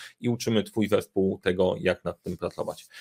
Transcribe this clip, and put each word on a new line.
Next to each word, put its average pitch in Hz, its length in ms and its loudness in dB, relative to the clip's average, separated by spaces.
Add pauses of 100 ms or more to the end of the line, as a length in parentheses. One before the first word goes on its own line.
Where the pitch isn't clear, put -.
(200)
i 120 80 -2
uczymy 117 340 2
twój 101 260 -2
zespół 95 540 0
tego, 90 380 2
jak 90 240 0
nad 85 180 -6
tym 87 140 -6
pracować. - 500 -8 (140)